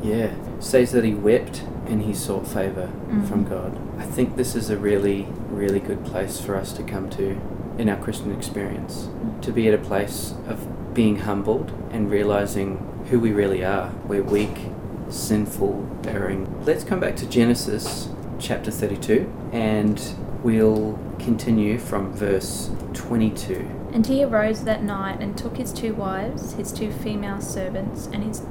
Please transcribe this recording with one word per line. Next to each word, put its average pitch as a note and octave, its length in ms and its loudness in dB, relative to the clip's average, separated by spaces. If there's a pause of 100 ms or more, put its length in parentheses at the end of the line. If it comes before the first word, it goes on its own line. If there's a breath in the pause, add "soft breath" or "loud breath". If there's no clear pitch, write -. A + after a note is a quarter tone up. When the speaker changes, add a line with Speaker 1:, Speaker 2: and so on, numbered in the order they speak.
Speaker 1:
Yeah, G#2+ 260 2 (300)
says B2 320 6
that A#2+ 120 6
he A2 100 6
wept G#2 500 4 (240)
and G#2+ 160 2
he G#2+ 100 0
sought G2 340 -2
favor F#2+ 420 -2 (200)
Speaker 2:
Mm. G#2 160 2
Speaker 1:
from G2+ 180 2
God. F#2 340 -4 (220)
I - 40 -6
think - 320 0
this B2 200 0
is G#2+ 140 -2
a G#2 80 2
really, G2+ 500 2 (240)
really G2+ 280 2
good G2 260 -4
place - 340 -4
for G2 160 -2
us F#2+ 180 -4
to - 100 -6
come F#2+ 260 -4
to - 280 -2 (400)
in A2+ 120 4
our G2 80 2
Christian - 340 -4
experience, - 760 -6
Speaker 2:
Mm. - 340 -6
Speaker 1:
to A#2 100 -4
be A2 160 4
at G#2+ 60 8
a G#2+ 40 6
place - 580 -2 (120)
of A2+ 120 -6 (340)
being G#2+ 260 6
humbled G#2 520 0 (200)
and G#2+ 180 0
realizing G2+ 680 2 (320)
who B2 100 6
we A2+ 120 4
really G2 320 4
are. F#2 280 0 (160)
We're G2+ 160 2
weak, G#2 480 0 (360)
sinful, - 760 0 (200)
erring. G2 420 -2 (180)
Let's D#3 180 2
come F#3 160 0
back E3+ 180 0
to - 80 -4
Genesis - 840 2 (300)
chapter G2+ 320 -4
thirty-two, G2 560 2 (260)
and G#2+ 480 2 (420)
we'll A2 560 4 (180)
continue A2 600 2
from G2 360 -2
verse - 580 0 (220)
twenty-two. A2 720 0 (280)
Speaker 2:
"And A3+ 140 4
he C4+ 160 4
arose A3 380 2
that A3 220 0
night G3 380 -2
and G3+ 160 -4
took A#3 200 -6
his A#3+ 140 -4
two A3+ 220 -4
wives, G3 600 -4
his G3+ 180 -6
two G#3+ 200 -4
female G3+ 500 -4
servants, F#3+ 680 -4
and G#3 120 -2
his G#3+ 280 -4